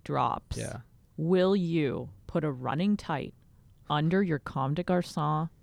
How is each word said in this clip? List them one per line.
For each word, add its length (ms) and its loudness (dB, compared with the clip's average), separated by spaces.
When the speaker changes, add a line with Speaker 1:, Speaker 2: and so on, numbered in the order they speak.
Speaker 1:
drops, 540 -2
Speaker 2:
Yeah. 220 -6
Speaker 1:
will 380 4
you 540 0
put 160 -2
a 80 0
running 460 0
tight 380 -4
under 360 2
your 160 0
Comme 340 -2
des 80 -2
Garçons 640 0